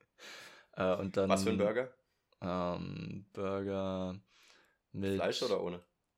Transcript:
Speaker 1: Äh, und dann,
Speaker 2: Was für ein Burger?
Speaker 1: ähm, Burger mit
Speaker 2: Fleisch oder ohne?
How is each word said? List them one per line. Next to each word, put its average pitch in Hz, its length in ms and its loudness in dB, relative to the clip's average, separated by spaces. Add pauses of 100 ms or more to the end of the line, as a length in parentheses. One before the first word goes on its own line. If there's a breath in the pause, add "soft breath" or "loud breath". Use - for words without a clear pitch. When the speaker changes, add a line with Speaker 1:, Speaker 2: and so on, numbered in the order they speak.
(720 loud breath)
Speaker 1:
Äh, 92 240 2
und 95 200 -2
dann, 98 140 4
Speaker 2:
Was 98 140 6
für 113 60 4
ein 98 80 2
Burger? 113 340 2 (500)
Speaker 1:
ähm, 90 880 -4
Burger 95 880 -2 (720 soft breath)
mit 98 220 0
Speaker 2:
Fleisch 95 280 0
oder 101 200 2
ohne? 87 200 -4 (360)